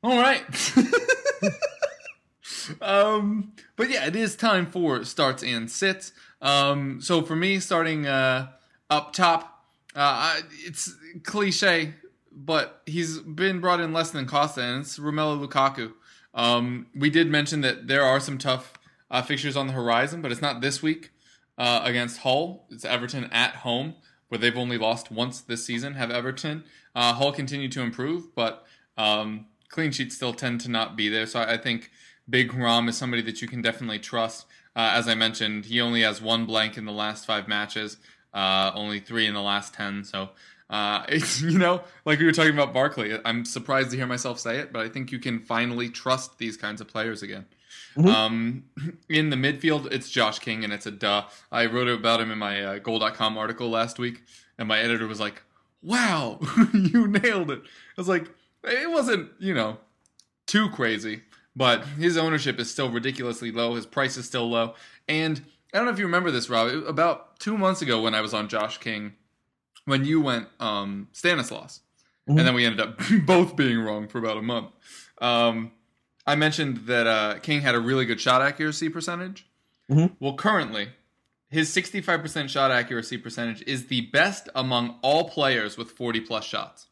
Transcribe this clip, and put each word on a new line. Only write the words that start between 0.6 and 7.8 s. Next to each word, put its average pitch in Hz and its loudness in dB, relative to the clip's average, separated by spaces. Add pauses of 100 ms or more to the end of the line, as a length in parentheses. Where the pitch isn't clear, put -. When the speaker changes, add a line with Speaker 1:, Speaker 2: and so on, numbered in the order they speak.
Speaker 1:
<laughs> 254 10 (2000)
Um, 208 2 (220)
but 254 0
yeah, 196 0
it 165 -2
is 220 0
time 196 2
for 156 0
starts 131 0
and 117 -4
sits. 190 -2 (280)
Um, 139 2
so 170 2
for 160 -4
me, 190 2
starting, 165 0